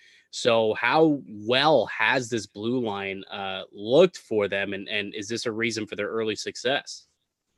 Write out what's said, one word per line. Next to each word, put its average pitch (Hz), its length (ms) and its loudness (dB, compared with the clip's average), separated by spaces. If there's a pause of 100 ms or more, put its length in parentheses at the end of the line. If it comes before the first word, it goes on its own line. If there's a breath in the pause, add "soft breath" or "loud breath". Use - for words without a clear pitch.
(300 soft breath)
So 113 460 2
how 147 520 4
well 120 600 2
has 117 420 0
this 113 160 -2
blue 117 340 -4
line, 98 520 -4
uh, 95 320 -6 (100)
looked 127 440 4
for 104 300 0
them, 98 260 -2
and, 98 140 -8
and 104 280 -6
is 107 120 -8
this 113 200 -6
a 113 40 -2
reason 110 360 -4
for - 80 -10
their 101 140 -4
early 110 260 -4
success? - 720 -6 (500)